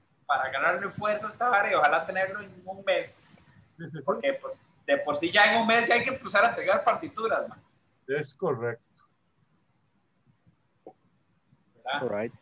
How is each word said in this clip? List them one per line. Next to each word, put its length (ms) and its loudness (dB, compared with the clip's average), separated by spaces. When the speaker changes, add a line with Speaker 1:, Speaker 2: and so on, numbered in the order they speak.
Speaker 1:
para 240 0
ganarle 400 0
fuerza 360 -4
a 40 -8
esta 180 -2
vara 220 2
y 40 0
ojalá 320 4
tenerlo 340 -4
en 240 -18
un 200 -12
mes. 500 -4
Speaker 2:
Sí, 100 -12
sí, 100 -12
sí. 60 -12
Speaker 1:
Porque 300 -2
por, 220 -12
de 120 2
por 180 -2
sí 140 -2
ya 220 6
en 80 4
un 60 2
mes 220 4
ya 60 6
hay 80 4
que 80 -2
empezar 340 2
a 40 6
entregar 360 0
partituras, 640 0
mae. 120 -20
Speaker 2:
Es 260 -4
correcto. 720 -6
Speaker 1:
¿Verdad? 260 -6
Speaker 3:
All 60 -2
right. 200 -6